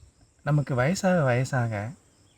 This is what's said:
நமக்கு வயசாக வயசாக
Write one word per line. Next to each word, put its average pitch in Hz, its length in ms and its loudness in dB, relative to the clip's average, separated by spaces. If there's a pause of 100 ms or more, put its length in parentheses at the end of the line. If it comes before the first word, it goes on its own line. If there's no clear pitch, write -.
(420)
நமக்கு 143 320 0
வயசாக 175 480 2
வயசாக 120 680 0 (460)